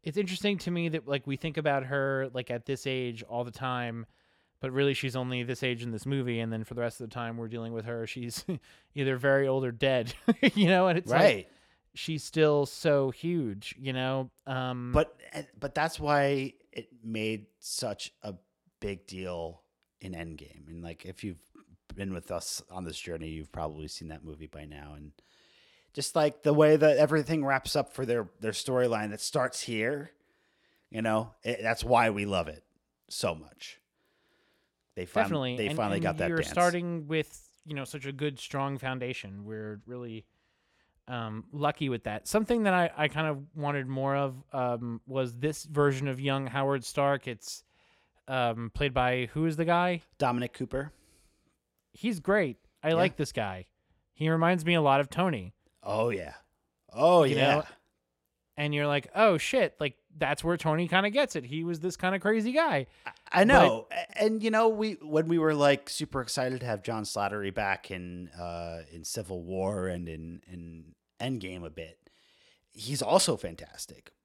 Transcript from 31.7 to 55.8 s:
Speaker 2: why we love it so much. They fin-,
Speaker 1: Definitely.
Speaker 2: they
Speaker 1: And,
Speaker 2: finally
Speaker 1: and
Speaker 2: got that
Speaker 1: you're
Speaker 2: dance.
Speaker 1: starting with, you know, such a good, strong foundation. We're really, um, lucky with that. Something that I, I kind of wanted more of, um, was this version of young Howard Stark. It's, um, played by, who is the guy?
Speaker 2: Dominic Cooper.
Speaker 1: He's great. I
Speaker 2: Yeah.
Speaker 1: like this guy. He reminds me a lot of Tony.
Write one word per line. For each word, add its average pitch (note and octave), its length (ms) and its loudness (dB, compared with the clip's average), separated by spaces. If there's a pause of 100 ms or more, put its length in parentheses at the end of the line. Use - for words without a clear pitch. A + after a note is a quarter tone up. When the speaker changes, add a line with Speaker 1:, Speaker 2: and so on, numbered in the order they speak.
Speaker 2:
why A#2 280 4
we G2+ 140 -4
love F#2 220 0
it D2+ 160 -14 (460)
so F2 260 -4
much. - 440 -20 (1160)
They F2+ 100 -6
fin-, - 180 0
Speaker 1:
Definitely. B2+ 340 -2
Speaker 2:
they G#2+ 100 0
Speaker 1:
And, D3+ 100 -2
Speaker 2:
finally G#2 200 0
Speaker 1:
and E3 60 -2
Speaker 2:
got D#3 160 0
that E3+ 100 0
Speaker 1:
you're E3+ 80 0
Speaker 2:
dance. D#3 120 -2
Speaker 1:
starting F3 580 0
with, D#3 380 -4 (200)
you D3+ 100 -12
know, C#3 80 -6
such C3+ 220 -12
a C#3 80 -8
good, C#3 260 -4
strong C#3 380 -4
foundation. B2 640 -8
We're G#2+ 420 -10
really, A#2 400 -12 (840)
um, A2+ 420 -6
lucky D3 380 -2
with A#2+ 160 -4
that. G#2+ 220 -6
Something A3 360 2
that G3 100 4
I, F3 220 4
I D3+ 140 0
kind D#3 180 -2
of C#3+ 120 -2 (160)
wanted C#3+ 320 -2
more C3+ 280 0
of, C#3 200 0 (180)
um, A#2+ 520 -2
was C3 320 -2
this D3 280 -4
version C#3+ 420 2
of C3 140 -4
young C#3 260 -2
Howard C#3 380 -2
Stark. C#3 420 0
It's, - 360 -12 (640)
um, A#2 440 0
played C#3+ 200 0
by, B2 400 2
who D#3 120 0
is D#3+ 120 0
the E3 80 0
guy? F3 360 2 (160)
Speaker 2:
Dominic B2 360 0
Cooper. C3+ 400 -6 (1000)
Speaker 1:
He's G#3 260 -2
great. F#3 380 2 (260)
I D3+ 60 0
Speaker 2:
Yeah. E3 60 4
Speaker 1:
like F3 220 2
this C#3+ 140 -2
guy. F#2+ 360 -6 (460)
He D#3 160 0
reminds E3 360 2
me F3 100 4
a D#3+ 60 6
lot C#3 200 6
of C#3 80 -2
Tony. C#3 440 -2 (300)